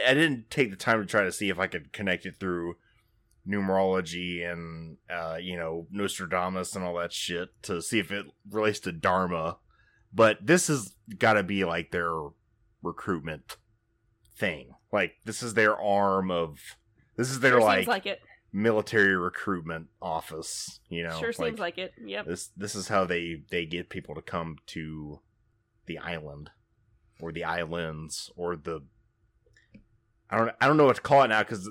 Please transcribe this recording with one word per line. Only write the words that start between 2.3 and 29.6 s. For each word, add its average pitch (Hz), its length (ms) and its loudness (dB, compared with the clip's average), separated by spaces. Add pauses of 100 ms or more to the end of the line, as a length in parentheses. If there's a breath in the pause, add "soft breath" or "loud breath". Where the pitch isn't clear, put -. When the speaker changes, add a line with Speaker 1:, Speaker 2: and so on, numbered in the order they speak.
Speaker 1:
through 87 360 -4 (720)
numerology 92 1040 0
and, 82 460 -12 (120)
uh, 82 300 -6
you 90 180 -8
know, 82 340 -6
Nostradamus 92 840 -4
and 92 80 -6
all 87 140 -4
that 87 160 -4
shit 87 360 -6 (140)
to 85 200 -4
see 113 160 0
if 92 120 -2
it 101 140 -6 (240)
relates 107 300 0
to 90 120 -6
Dharma. 87 680 0 (540)
But 107 320 6
this 170 260 4
has 127 260 -2 (240)
gotta 107 240 6
be, 95 220 0
like, 85 260 -2
their 85 200 0 (720)
recruitment 80 760 -6 (760)
thing. 85 380 -4 (180)
Like, 98 220 0 (100)
this 110 200 -8
is 113 100 -6
their 107 260 4
arm 98 520 2
of, 82 280 -2 (560)
this 123 140 -2
is 131 120 -6
their, 131 100 6
Speaker 2:
Sure 123 100 8
Speaker 1:
like, 104 200 6
Speaker 2:
seems 95 80 -2
like 98 180 0
it. 196 120 -6 (320 soft breath)
Speaker 1:
military 107 640 4
recruitment 85 720 -4 (120)
office, 80 800 -8 (100)
you 85 140 -4
know? 82 160 -6
Speaker 2:
Sure 233 120 -4
seems - 280 -4
Speaker 1:
Like, 175 180 -6
Speaker 2:
like - 0 -
it. 185 160 -10 (100)
Yep. 202 220 -10
Speaker 1:
this, - 220 -8 (100)
this 98 160 -8
is 95 140 -6
how 98 180 4
they, 85 460 -4
they 87 160 -2
get 85 220 -8
people 80 260 -12
to 80 80 -12
come 82 340 -6 (100)
to 78 520 -10 (680)
the 80 140 -10
island. 76 500 -10 (720)
Or 82 100 -8
the 82 120 -8
islands. 82 920 -6
Or 87 200 -4
the, 78 260 -8 (1500 soft breath)